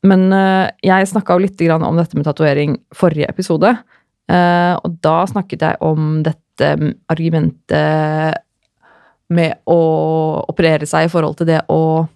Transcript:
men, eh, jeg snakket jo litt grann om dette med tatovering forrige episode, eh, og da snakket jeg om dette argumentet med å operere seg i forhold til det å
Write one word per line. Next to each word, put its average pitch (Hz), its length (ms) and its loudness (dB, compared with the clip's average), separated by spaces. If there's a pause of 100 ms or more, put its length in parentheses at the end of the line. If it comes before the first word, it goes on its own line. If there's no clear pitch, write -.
men, 190 280 4
eh, 190 380 2 (120)
jeg 190 300 2
snakket 190 240 0
jo 185 80 0
litt 190 160 -6
grann 160 240 0
om 160 100 -2
dette 165 220 -2
med 151 80 -2
tatovering 147 540 0 (140)
forrige 156 360 0
episode, 180 400 0 (580)
eh, 175 540 2
og 170 240 -8
da 160 240 2
snakket 175 400 -6
jeg - 160 -4
om 156 400 0
dette - 480 -4 (380)
argumentet 156 1300 -2 (920)
med 165 360 -2
å 175 100 4 (680)
operere 156 400 0
seg 160 180 2
i 165 40 -2
forhold 156 280 -2
til 165 100 -2
det 160 120 2 (100)
å 160 340 0 (100)